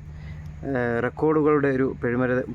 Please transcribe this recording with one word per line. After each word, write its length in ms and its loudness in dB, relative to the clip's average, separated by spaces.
ഏ, 340 0
റെക്കോർഡുകളുടെ 680 2
ഒരു 360 2
പെരുമഴ, 380 2